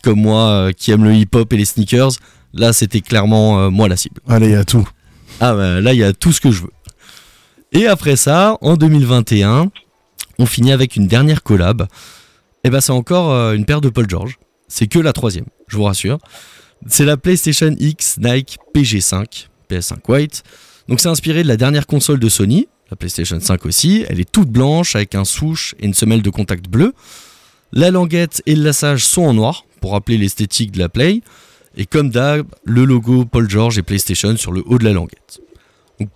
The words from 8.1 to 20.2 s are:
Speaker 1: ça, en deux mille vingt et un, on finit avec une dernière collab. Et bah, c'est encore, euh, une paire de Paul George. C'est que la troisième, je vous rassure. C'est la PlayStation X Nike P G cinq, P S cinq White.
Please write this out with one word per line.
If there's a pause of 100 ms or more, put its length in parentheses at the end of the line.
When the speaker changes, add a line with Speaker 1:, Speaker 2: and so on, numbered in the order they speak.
Speaker 1:
ça,
en
deux
mille
vingt
et
un, (720)
on
finit
avec
une
dernière
collab. (760)
Et
bah,
c'est
encore,
euh,
une
paire
de
Paul
George. (300)
C'est
que
la
troisième, (220)
je
vous
rassure. (680)
C'est
la
PlayStation
X
Nike (160)
P
G
cinq, (180)
P
S
cinq
White. (440)